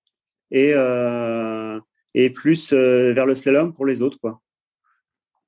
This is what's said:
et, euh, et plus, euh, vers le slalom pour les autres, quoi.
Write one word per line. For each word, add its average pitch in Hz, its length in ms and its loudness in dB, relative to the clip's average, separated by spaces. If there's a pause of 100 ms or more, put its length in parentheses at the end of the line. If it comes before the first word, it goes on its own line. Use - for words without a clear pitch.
(500)
et, 139 240 2
euh, 117 1080 -4 (340)
et 127 160 2
plus, 160 420 -2
euh, 127 400 4
vers 120 140 2
le 135 80 2
slalom 143 380 0
pour 139 140 -6
les 123 160 -2
autres, 139 180 -2
quoi. 110 200 -8 (1080)